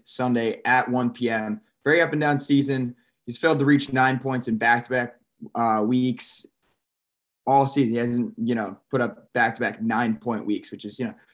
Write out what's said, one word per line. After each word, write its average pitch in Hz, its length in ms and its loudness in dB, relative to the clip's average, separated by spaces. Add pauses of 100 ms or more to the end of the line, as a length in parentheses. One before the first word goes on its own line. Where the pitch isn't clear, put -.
Sunday 120 600 -2
at 127 240 4
one 123 200 0
P 120 200 -4
M. 107 320 -4 (220)
Very 160 180 4
up 156 100 2
and 151 100 -2
down 147 160 2
season. 135 580 0 (300)
He's 117 120 -8
failed 160 220 2
to 139 60 0
reach 143 260 2
nine 131 280 2
points 131 280 -4
in 113 100 -2
back-to-back, 120 580 0 (400)
uh, 110 280 2
weeks 127 600 -2 (1040)
all 135 180 6
season. 131 300 0
He 120 40 0
hasn't, 120 380 -2
you 117 160 0
know, 104 240 -4 (140)
put 131 80 0
up 117 320 -4
back-to-back 113 500 -2
nine-point 113 640 -2
weeks, - 260 -6
which - 120 -14
is, 104 160 -12
you 120 60 -4
know, 107 80 -8 (200)